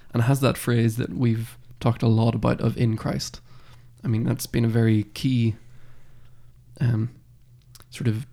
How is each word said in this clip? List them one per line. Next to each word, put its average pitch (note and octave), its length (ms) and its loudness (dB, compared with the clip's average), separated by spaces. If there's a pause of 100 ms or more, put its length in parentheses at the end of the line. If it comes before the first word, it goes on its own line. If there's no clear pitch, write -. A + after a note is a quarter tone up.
(140)
and A#2 80 2
it A2+ 40 4
has C3+ 140 2
that B2 160 2
phrase A#2 400 2
that - 180 -4
we've A2+ 420 -2 (240)
talked A#2+ 220 0
a A#2+ 60 4
lot A2+ 260 4
about A#2+ 260 0
of A#2+ 160 0
"in A2+ 200 0
Christ." - 440 -6 (640)
I - 40 -4
mean, A#2 160 0
that's A#2+ 220 -2
been A#2+ 180 0
a A2+ 40 2
very A2 360 4 (100)
key, A#2+ 400 0 (1300)
um, A#2+ 300 0 (800)
sort - 180 -2
of A2 240 -2